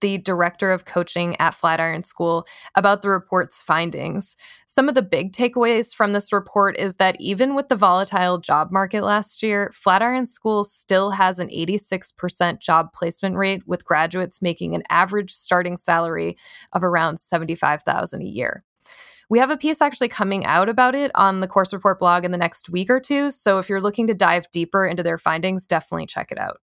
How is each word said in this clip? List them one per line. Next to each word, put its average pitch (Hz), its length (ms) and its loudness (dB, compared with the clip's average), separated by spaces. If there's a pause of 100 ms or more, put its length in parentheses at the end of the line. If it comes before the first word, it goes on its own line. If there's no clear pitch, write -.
the 196 160 0
director 180 560 0
of 180 100 -4
coaching 175 560 -4
at 165 160 2
Flatiron 165 480 0
School, 170 420 -4 (300)
about 196 260 4
the 202 60 -4
report's 185 560 0
findings. 170 720 -2 (320)
Some 269 220 2
of 254 60 2
the 254 60 4
big 190 300 -2
takeaways 233 640 0
from 208 160 0
this 202 220 -2
report 196 440 2
is 190 200 -4
that 190 240 4
even 254 340 0
with 277 140 -2
the 247 80 2
volatile 180 600 2
job 156 340 0
market 196 320 0
last 208 360 -2
year, 202 320 -2
Flatiron 233 540 2
School 214 380 -2
still 196 460 0
has 190 280 2
an 180 100 -6
eighty-six 185 640 -4
percent - 480 -2
job 165 320 0
placement 180 460 -4
rate, 190 280 -2
with 175 200 -4
graduates 165 560 -2
making 170 340 -4
an 170 140 -4
average 190 420 0
starting 180 460 -2
salary 165 580 -2 (380)
of 180 100 -2
around 165 380 0
seventy-five 160 640 -2
thousand - 380 -4
a - 40 -10
year. - 400 -6 (680)
We 226 60 4
have 262 140 4
a 302 60 -2
piece 302 220 -2
actually 277 280 0
coming 196 360 -2
out 180 260 2
about 247 260 2
it 285 180 -2
on 190 260 4
the 185 80 -2
Course 185 240 0
Report 190 280 0
blog 175 260 4
in 180 60 -2
the 180 80 -2
next - 280 -4
week 180 220 -2
or 254 100 4
two, 285 300 0
so 196 300 2
if 185 100 -4
you're 196 100 0
looking 208 280 0
to 220 80 0
dive 175 340 2
deeper 175 380 0
into 170 160 -2
their 165 160 -2
findings, 180 480 -2
definitely 165 400 -2
check - 240 -10
it - 80 -10
out. - 280 -8